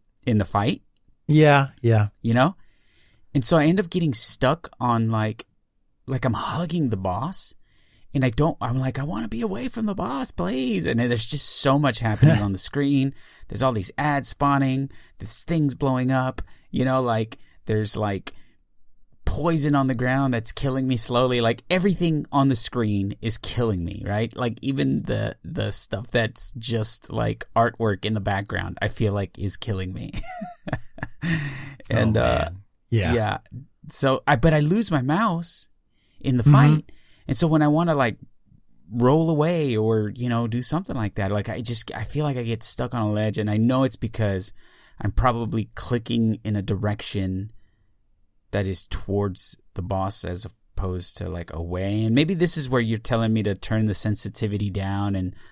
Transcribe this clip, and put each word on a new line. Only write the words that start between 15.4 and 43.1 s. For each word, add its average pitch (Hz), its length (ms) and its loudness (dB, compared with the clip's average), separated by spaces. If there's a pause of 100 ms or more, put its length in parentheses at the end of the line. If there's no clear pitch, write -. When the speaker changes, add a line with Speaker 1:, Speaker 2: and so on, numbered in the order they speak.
Speaker 1:
thing's 147 320 0
blowing 127 380 0
up, 127 280 0 (300)
you 123 140 0
know, 131 180 2
like, 113 360 -2 (280)
there's, 107 300 0
like, 101 360 -4 (920)
poison 147 500 2
on 135 100 2
the 131 80 0
ground 127 400 0
that's 113 160 -2
killing 131 380 -2
me 131 80 0
slowly. 123 440 2
Like, 117 300 0
everything 175 640 2
on 139 160 4
the 127 80 4
screen 104 680 0
is 110 160 0
killing 107 460 -2
me, 87 200 -6
right? 110 320 -4
Like, 117 240 -4
even 135 420 0
the, 110 420 -4
the 107 260 -4
stuff - 400 -6
that's 110 480 -2
just, 113 540 -4
like, 113 420 -2
artwork 113 500 0
in 107 100 0
the 110 60 -2
background, 98 640 -4
I 101 60 -2
feel 104 240 0
like 101 260 -4
is 101 180 -2
killing 95 360 -6
me. 110 240 -10
<laughs> - 40 -2 (1700)
And, 110 260 2
Speaker 2:
Oh, 123 60 4
Speaker 1:
uh, - 20 2 (260)
Speaker 2:
man. 90 60 -14 (340)
Yeah. 95 240 2
Speaker 1:
yeah. 107 240 0 (500)
So 131 380 0
I, 143 100 6
but 156 180 6
I 151 60 4
lose 175 320 2
my 139 100 2
mouse 170 680 -2 (520)
in 127 160 0
the 120 80 2
Speaker 2:
Mm-hmm. 147 80 10 (240)
Speaker 1:
fight. - 160 -6 (360)
And 135 80 0
so 170 120 4
when 151 140 4
I 147 60 4
wanna, 160 260 2
like, 123 220 2 (760)
roll 135 380 4
away 151 460 2
or, 110 380 2
you 120 140 -4
know, 117 180 0
do 120 160 -2
something 175 340 -2
like 107 200 -2
that, 98 160 -2
like, 104 160 -2
I 104 140 -6
just, 113 320 -2
I 107 100 -6
feel 147 200 -4
like 139 120 -2
I 120 80 -4
get 113 180 -4
stuck - 320 -4
on 117 80 -2
a 107 100 0